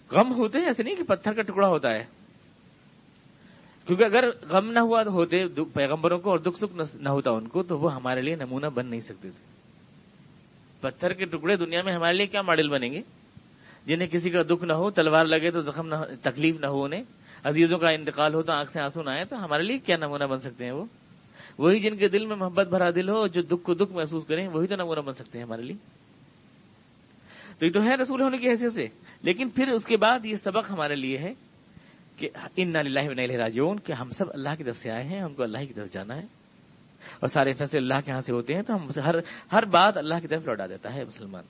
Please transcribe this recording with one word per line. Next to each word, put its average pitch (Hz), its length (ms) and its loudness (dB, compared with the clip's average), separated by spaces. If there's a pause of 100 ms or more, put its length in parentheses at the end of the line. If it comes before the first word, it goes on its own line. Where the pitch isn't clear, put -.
(120)
غم 240 220 6
ہوتے 233 240 0
ہیں، 349 80 2
ایسے 240 180 0
نہیں 381 120 -4
کہ 349 80 -6
پتھر 208 300 0
کا 220 80 -2
ٹکڑا 196 260 2
ہوتا 143 220 2
ہے، 110 160 -2 (1800)
کیونکہ 180 160 6
اگر 233 260 6 (200)
غم 196 220 4
نہ 233 80 4
ہوا 226 220 4
ہوتے 180 460 2
دو-، 147 260 -4
پیغمبروں 160 460 2
کو 190 100 -2
اور 175 100 4
دکھ 175 180 -2
سکھ 190 180 -6
نہ، 170 60 -6 (120)
نہ 139 160 -6
ہوتا 139 220 2
ان 113 160 -2
کو، 180 160 -2
تو 175 160 -4
وہ 151 140 0
ہمارے 127 280 -2
لیے 156 140 -2
نمونہ 135 300 -6
بن 127 220 -4
نہیں 117 120 -6
سکتے 95 300 -16
تھے۔ - 140 -20 (1400)
پتھر 170 320 -4
کے 190 120 -4
ٹکڑے 165 300 0
دنیا 170 260 -2
میں 185 120 -2
ہمارے 170 200 2
لیے 196 140 2
کیا 202 140 -2
ماڈل 160 280 4
بنیں 127 200 0
گے؟ 160 120 -8 (840)
جنہیں 165 220 0
کسی 170 220 0
کا 170 120 2
دکھ 170 220 2
نہ 170 100 2
ہو، 180 160 2
تلوار 160 360 6
لگے 160 260 2
تو 170 80 0
زخم 160 280 -4
نہ، 156 80 -4 (260)
تکلیف 151 380 0
نہ 147 60 -4
ہو 139 180 0
انہیں، 165 200 -4 (400)
عزیزوں 165 340 4
کا 165 120 4
انتقال 151 440 2
ہو 160 80 0
تو 160 100 -2
آنکھ 147 200 -2
سے 156 100 -4
آنسو 143 220 -4
نہ 139 60 -6
آئے، 151 160 -4
تو 214 200 -10
ہمارے 151 180 0
لیے 247 140 -2
کیا 185 200 2
نمونہ 143 260 -2
بن 131 160 -2
سکتے 123 260 -10
ہیں 123 60 -6
وہ؟ 156 140 -6 (720)
وہی 180 220 6
جن 214 180 -2
کے 196 100 2
دل 208 180 2
میں 214 100 -4
محبت 185 320 0
بھرا 180 220 2
دل 185 200 0
ہو، 214 180 2
جو 175 140 0
دکھ 175 220 0
کو 180 100 2
دکھ 185 180 0
محسوس 160 340 -4
کریں، 175 220 -2
وہی 170 200 0
تو 196 80 -2
نمونہ 170 240 -4
بن 139 140 -8
سکتے 123 240 -14
ہیں 120 80 -10
ہمارے 113 160 -8
لیے۔ 175 380 -12 (1600)
تو 160 60 2
یہ 170 60 4
تو 208 100 4
ہے 247 160 4
رسول 262 240 0
ہونے 262 160 2
کی 247 120 2
حیثیت 233 220 2
سے، 156 140 -4 (360)
لیکن 220 280 0
پھر 262 240 0
اس 226 120 0
کے 226 120 2
بعد 220 280 4
یہ 214 100 -4
سبق 202 360 -4
ہمارے 151 240 -2
لیے 131 220 -4
ہے 175 160 -6 (840)
کہ - 120 -6 (280)
انا 165 240 0
للہ 139 260 0
و 139 40 -4
انا 127 120 -4
الیہ 123 140 -2
راجعون، 127 420 0
کہ - 120 -10
ہم 127 180 -8
سب 190 200 -4
اللہ 139 280 -8
کی 156 60 -10
طرف 117 140 -8
سے 113 140 -8
آئے 120 120 -6
ہیں، 185 160 -8
ہم 160 140 -8
کو 131 100 -4
اللہ 110 140 -6
کی 135 160 -10
طرف 104 180 -10
جانا 101 240 -10
ہے، 175 100 -12 (920)
اور 147 80 -2
سارے 135 260 2
فیصلے 143 260 -2
اللہ 135 260 0
کے 143 60 -8
ہاں 131 100 -4
سے 127 120 -4
ہوتے 120 200 -2
ہیں، 190 80 -2
تو 226 140 -4
ہم 165 120 -4 (180)
ہر، 165 100 2 (360)
ہر 214 140 4
بات 190 320 6
اللہ 156 240 -2
کی 160 60 -10
طرف 160 180 -2
لوٹا 104 220 -4
دیتا 95 260 -10
ہے 135 100 -6
مسلمان۔ 98 460 -16